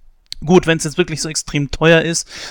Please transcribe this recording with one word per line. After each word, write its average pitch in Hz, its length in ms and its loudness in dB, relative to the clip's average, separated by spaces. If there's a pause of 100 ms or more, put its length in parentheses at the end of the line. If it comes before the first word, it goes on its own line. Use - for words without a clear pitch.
(460)
Gut, 175 220 6
wenn's 165 160 0
jetzt 147 160 -4
wirklich 160 220 -4
so 160 80 -6
extrem 147 420 -4
teuer 165 300 4
ist, - 280 -4 (220)